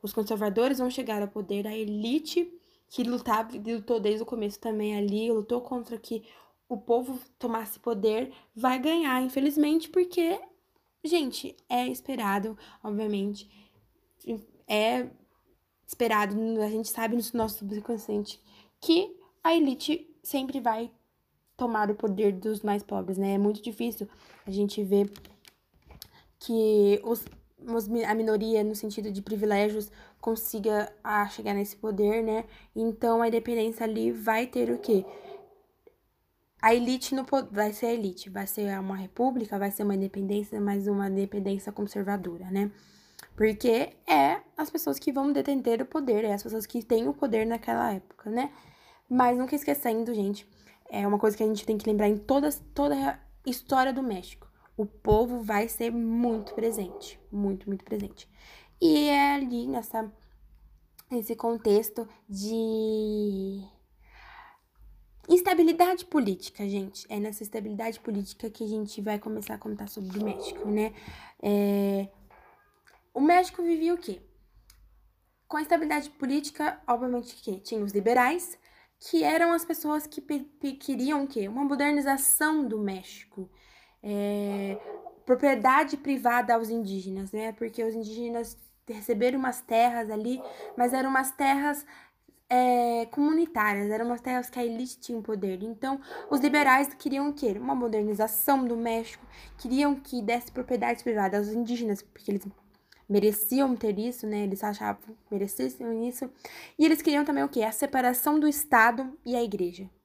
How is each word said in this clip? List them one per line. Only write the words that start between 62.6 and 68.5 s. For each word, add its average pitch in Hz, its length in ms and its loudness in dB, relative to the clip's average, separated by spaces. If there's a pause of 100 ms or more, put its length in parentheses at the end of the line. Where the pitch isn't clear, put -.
instabilidade 349 800 6
política, 208 600 -2
gente. 196 420 -6
É 208 100 -4
nessa 214 220 -6
estabilidade 214 580 -8
política 202 500 -6
que 214 140 -10